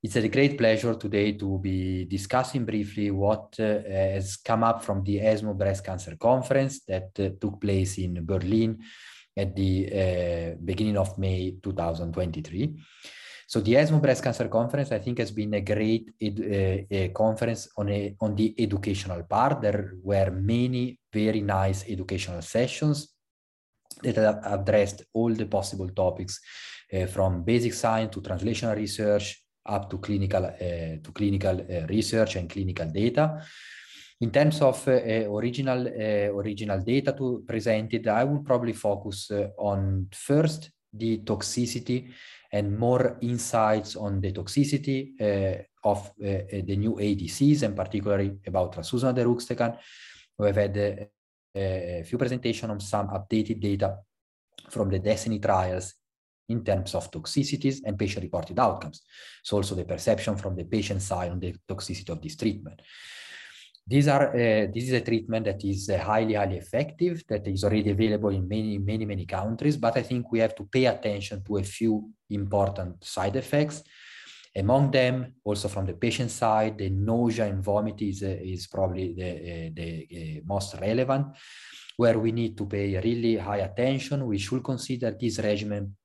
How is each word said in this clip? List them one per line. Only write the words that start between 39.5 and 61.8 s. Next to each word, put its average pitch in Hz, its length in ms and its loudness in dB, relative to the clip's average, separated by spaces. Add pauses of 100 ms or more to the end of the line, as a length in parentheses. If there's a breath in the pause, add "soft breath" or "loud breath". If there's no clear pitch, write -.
on 98 520 0
first - 640 0 (200)
the 110 260 -2
toxicity 120 920 -2 (400 loud breath)
and 104 240 0
more 123 460 4
insights 110 720 2
on 101 260 -2
the 95 120 -2
toxicity, 135 880 0
uh, 98 420 0 (260)
of, 101 320 0
uh, 101 60 -6
uh, 95 240 0
the 98 260 -2
new 104 220 0
A 104 160 2
D 92 140 -4
Cs, 143 340 4
and 101 140 0
particularly 98 680 0
about 90 300 0
trastuzumab 123 420 0
deruxtecan. 120 600 2 (580 loud breath)
We 104 120 2
have 98 80 2
had, 101 200 2
uh, 101 280 0 (520)
a 92 460 -2
few 117 160 -4
presentation 120 500 -2
on 104 120 -4
some 101 300 -2
updated 104 500 -2
data 101 380 0 (720)
from 101 220 0
the 95 80 2
destiny 107 400 0
trials 92 560 0 (540)
in 113 160 -2
terms 98 320 0
of - 160 -6
toxicities 139 720 -2
and 104 120 -2
patient-reported 92 600 -4
outcomes. 95 440 0 (380 loud breath)
So - 180 -2
also 98 180 -2
the 90 80 -4
perception 101 500 0
from 95 220 -6
the 85 80 -6
patient 98 360 -2
side 90 300 -4
on 90 80 -6
the 87 160 -4 (160)
toxicity - 380 -8